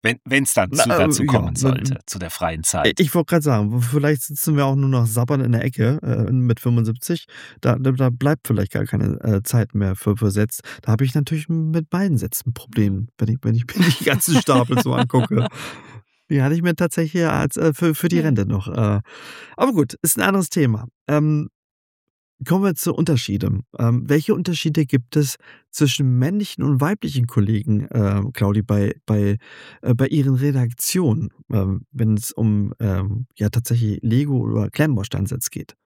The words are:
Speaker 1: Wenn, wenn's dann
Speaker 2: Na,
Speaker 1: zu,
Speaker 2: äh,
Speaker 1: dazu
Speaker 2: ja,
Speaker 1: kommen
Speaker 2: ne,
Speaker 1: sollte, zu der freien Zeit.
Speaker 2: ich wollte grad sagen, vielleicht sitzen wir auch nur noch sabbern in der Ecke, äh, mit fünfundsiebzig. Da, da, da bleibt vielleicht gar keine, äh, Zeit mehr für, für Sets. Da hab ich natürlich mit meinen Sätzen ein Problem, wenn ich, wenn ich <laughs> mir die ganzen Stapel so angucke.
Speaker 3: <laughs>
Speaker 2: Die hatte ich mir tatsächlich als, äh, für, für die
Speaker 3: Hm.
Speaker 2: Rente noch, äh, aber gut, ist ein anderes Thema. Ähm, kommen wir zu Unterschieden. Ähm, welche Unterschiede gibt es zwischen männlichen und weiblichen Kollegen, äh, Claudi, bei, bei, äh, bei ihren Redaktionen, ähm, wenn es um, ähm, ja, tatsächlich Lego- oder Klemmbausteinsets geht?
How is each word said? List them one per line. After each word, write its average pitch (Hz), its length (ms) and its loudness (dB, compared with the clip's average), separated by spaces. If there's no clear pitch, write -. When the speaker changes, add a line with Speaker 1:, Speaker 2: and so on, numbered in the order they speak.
Speaker 1:
Wenn, 120 220 0
wenn's 135 300 0
dann 92 180 2
Speaker 2:
Na, - 120 2
Speaker 1:
zu, 120 60 2
Speaker 2:
äh, 170 80 4
Speaker 1:
dazu 147 260 2
Speaker 2:
ja, - 20 2
Speaker 1:
kommen 107 300 2
Speaker 2:
ne, - 0 -
Speaker 1:
sollte, 131 500 0
zu - 120 -10
der 87 120 -8
freien 82 340 -4
Zeit. - 360 0
Speaker 2:
ich 160 140 2
wollte 165 160 2
grad 165 140 2
sagen, 117 360 2
vielleicht 143 420 0
sitzen 151 340 -2
wir 143 100 2
auch 135 80 0
nur 139 140 2
noch 123 180 2
sabbern 120 340 0
in 123 120 2
der 117 120 2
Ecke, 131 380 0
äh, 110 300 0
mit 123 280 2
fünfundsiebzig. 117 640 -2
Da, 127 180 2
da, 131 140 0
da 127 180 2
bleibt 139 380 -2
vielleicht 101 240 0
gar 104 120 0
keine, - 380 -2
äh, 101 220 0
Zeit - 300 0
mehr 98 200 0
für, 104 220 0
für 107 140 0
Sets. 104 300 -2
Da 110 100 0
hab 110 80 2
ich 135 140 0
natürlich 151 340 -2
mit 160 440 -2
meinen 180 260 0
Sätzen 107 320 -4
ein 120 40 -6
Problem, 104 540 -2
wenn 107 100 0
ich, 117 140 -2
wenn 113 120 0
ich 120 120 0
<laughs> - 100 -10
mir 180 80 4
die 165 200 0
ganzen 170 320 2
Stapel 127 440 2
so 127 140 0
angucke. 120 560 0
Speaker 3:
<laughs> - 800 -18
Speaker 2:
Die 143 120 2
hatte 143 120 2
ich 170 80 -2
mir 170 120 2
tatsächlich 170 520 0
als, 147 300 -2
äh, 160 180 2
für, 165 200 0
für 175 140 -2
die 175 100 2
Speaker 3:
Hm. 156 80 0
Speaker 2:
Rente 107 200 2
noch, 98 220 -4
äh, 104 320 0
aber 254 160 2
gut, 151 300 0
ist 165 160 0
ein 202 40 0
anderes 190 280 2
Thema. 120 360 0
Ähm, 151 420 0
kommen 190 160 2
wir 185 100 2
zu - 200 -4
Unterschieden. 101 680 0
Ähm, 117 300 0
welche 160 260 2
Unterschiede 160 520 -2
gibt - 300 0
es 147 200 0
zwischen 131 480 2
männlichen 185 460 -2
und 139 160 2
weiblichen 143 460 0
Kollegen, 104 640 0
äh, 101 340 0
Claudi, 101 300 0
bei, 104 320 0
bei, 104 320 2
äh, 123 120 2
bei 135 140 2
ihren 139 260 2
Redaktionen, 127 960 0
ähm, 98 380 -2
wenn 110 240 0
es - 180 -4
um, 104 480 0
ähm, 101 460 -2
ja, 104 140 0
tatsächlich 117 520 -2
Lego- 131 380 0
oder 110 300 -2
Klemmbausteinsets 104 800 -2
geht? - 240 -14